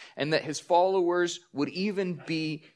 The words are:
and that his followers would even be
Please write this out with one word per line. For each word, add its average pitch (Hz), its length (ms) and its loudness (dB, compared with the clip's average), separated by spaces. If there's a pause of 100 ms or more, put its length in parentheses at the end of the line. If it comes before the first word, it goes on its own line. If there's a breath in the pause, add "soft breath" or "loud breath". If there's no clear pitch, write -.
(160 loud breath)
and 143 160 -2
that 151 120 2
his 147 160 -6
followers 175 800 2 (120)
would 139 180 -2
even 185 540 -2
be 160 380 -4 (140 soft breath)